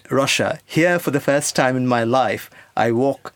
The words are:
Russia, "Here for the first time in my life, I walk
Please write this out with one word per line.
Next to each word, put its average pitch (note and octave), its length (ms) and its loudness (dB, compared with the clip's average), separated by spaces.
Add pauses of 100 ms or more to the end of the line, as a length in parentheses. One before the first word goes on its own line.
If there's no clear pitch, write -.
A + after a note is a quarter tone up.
Russia, C3 560 -2
"Here F3 340 2
for D3+ 120 -4
the C3+ 80 0
first C#3+ 360 -2
time C3 200 2
in B2+ 120 0
my A#2+ 160 2
life, A2+ 460 0 (280)
I A#2 140 2
walk C3+ 440 -2